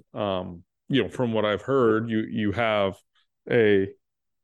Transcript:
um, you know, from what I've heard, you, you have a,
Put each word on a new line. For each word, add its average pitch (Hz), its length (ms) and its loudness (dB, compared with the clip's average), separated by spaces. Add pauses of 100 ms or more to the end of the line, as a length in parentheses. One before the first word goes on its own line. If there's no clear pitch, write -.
(140)
um, 92 500 -6 (240)
you 127 160 2
know, 90 60 -8
from 120 240 -4
what 107 100 0
I've 104 200 -2
heard, 117 460 2
you, 110 100 -2
you 107 340 -2
have 104 420 0 (540)
a, 104 400 4 (540)